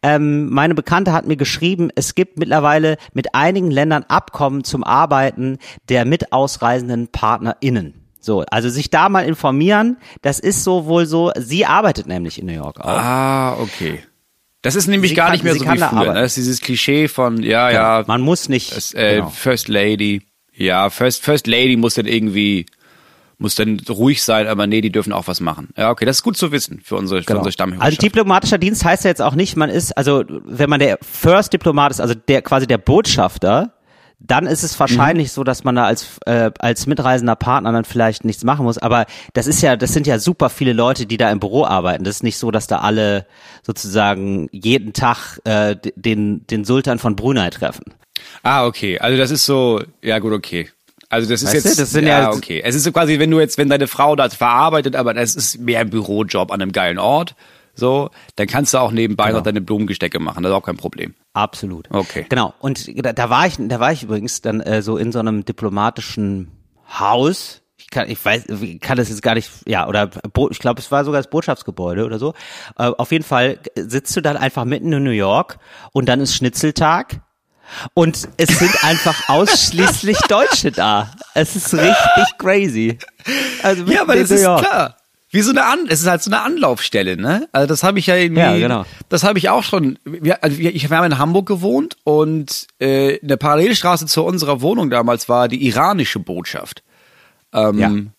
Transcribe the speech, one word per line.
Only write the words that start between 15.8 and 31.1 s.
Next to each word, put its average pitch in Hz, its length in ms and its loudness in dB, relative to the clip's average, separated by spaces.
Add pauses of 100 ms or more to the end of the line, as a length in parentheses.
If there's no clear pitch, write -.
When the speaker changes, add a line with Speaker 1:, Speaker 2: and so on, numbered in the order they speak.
Speaker 1:
da 160 80 2
Speaker 2:
früher, 113 120 0
Speaker 1:
arbeiten. 104 160 0
Speaker 2:
ne? 104 60 0
Das 127 100 0
ist - 40 -6
dieses 127 240 -2
Klischee 143 480 0
von, 120 340 0
ja, 113 280 2
Speaker 1:
Genau. 113 100 4
Speaker 2:
ja. 113 260 2
Speaker 1:
Man 117 140 0
muss 156 280 0
nicht, 127 280 -2
Speaker 2:
Das, - 180 -10
äh, 107 220 2
Speaker 1:
genau. 90 140 -2
Speaker 2:
First - 380 -2
Lady. 104 540 0 (300)
Ja, 95 380 2
First, - 340 -2
First 151 220 0
Lady 123 300 4
muss 117 180 2
dann 110 120 -2
irgendwie 104 600 0 (760)
muss 104 120 -4
dann 107 340 -2
ruhig 120 340 0
sein, 110 260 0
aber 104 180 0
nee, 107 140 2
die 107 100 0
dürfen 104 220 -2
auch 95 140 -4
was 90 140 -6
machen. 80 360 -6
Ja, 110 140 0
okay, 113 160 -2
das 135 120 0
ist - 40 -4
gut 226 160 -2
zu 160 140 -2
wissen 123 300 -6
für - 140 -6
unsere, 95 240 -2
für 82 60 -12
Speaker 1:
Genau. 104 140 0
Speaker 2:
unsere 92 120 -2
Stammhörerschaft. 92 400 -2
Speaker 1:
Also 151 80 -4
diplomatischer 208 580 2
Dienst 190 260 0
heißt 170 200 2
ja 190 60 4
jetzt 170 120 -2
auch 127 120 2
nicht, 185 220 0
man 156 120 2
ist, 127 300 -2
also 139 300 2
wenn - 420 -4
man 147 100 2
der 139 220 2
First - 500 2